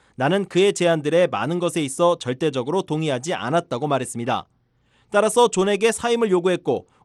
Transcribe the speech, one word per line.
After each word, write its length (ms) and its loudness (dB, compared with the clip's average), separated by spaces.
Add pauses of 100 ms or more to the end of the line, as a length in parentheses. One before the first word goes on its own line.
(160)
나는 300 0
그의 280 2
제안들의 540 2
많은 320 -2
것에 240 -2
있어 340 2
절대적으로 640 -2
동의하지 540 -4
않았다고 500 -2
말했습니다. 640 -4 (640)
따라서 360 4
존에게 460 0
사임을 360 -2
요구했고 580 0 (180)